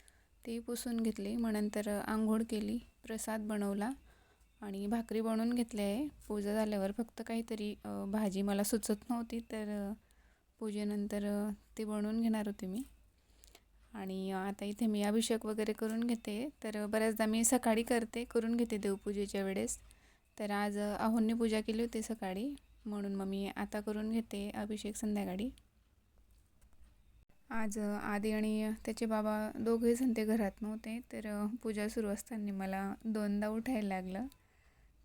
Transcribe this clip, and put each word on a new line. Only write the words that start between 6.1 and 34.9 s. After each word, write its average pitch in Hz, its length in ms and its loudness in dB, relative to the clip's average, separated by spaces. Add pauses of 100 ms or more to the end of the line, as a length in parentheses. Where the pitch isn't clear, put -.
पूजा 208 260 0
झाल्यावर 208 380 2
फक्त 226 340 -6
काहीतरी, 220 480 -4 (100)
अ, 202 200 -4
भाजी 196 380 2
मला 202 200 2
सुचत 208 480 0
नव्हती, 233 300 -2
तर, 208 500 -4
अ, - 20 -4 (640)
पूजेनंतर, 208 680 -2
अ, 208 260 0 (280)
ती 220 60 -2
बनवून 214 380 0
घेणार 220 240 2
होती 202 200 -4
मी. 196 160 -4 (1120)
आणि, 190 360 -4
अ, 190 60 0
आता 196 280 -2
इथे 214 220 0
मी 208 160 4
अभिषेक 226 440 4
वगैरे 214 260 0
करून 220 280 0
घेते. 233 480 0 (140)
तर, 214 140 -4
अ, 208 100 -2
बऱ्याचदा 220 400 2
मी 226 180 4
सकाळी 233 380 6
करते, 233 420 0
करून 233 320 2
घेते 233 200 2
देवपूजेच्या 202 680 0
वेळेस. 196 340 0 (600)
तर 208 120 -2
आज, 202 280 0
अ, 208 200 0
आहोंनी 226 340 4
पूजा 226 280 4
केली 220 220 0
होती 226 200 -2
सकाळी, 220 520 -2 (300)
म्हणून 202 300 -2
मग 196 100 -2
मी 196 320 -2
आता 202 240 -2
करून 214 320 -2
घेते 208 380 -2
अभिषेक 208 460 -4
संध्याकाळी. 208 540 0 (2000)
आज, 220 280 0
अ, 214 40 -2
आदी 208 480 -2
आणि 214 400 2 (140)
त्याचे 226 220 -2
बाबा 214 520 0
दोघेही 233 360 4
जण 254 220 2
ते 220 80 2
घरात 220 380 2
नव्हते, 220 380 -6 (120)
तर, 220 140 -6
अ, 208 200 -2 (160)
पूजा 214 260 0
सुरू 214 180 0
असताना 208 460 -2
मला 196 420 -2 (100)
दोनदा 208 440 2
उठायला 220 400 0
लागलं, 185 380 -2 (800)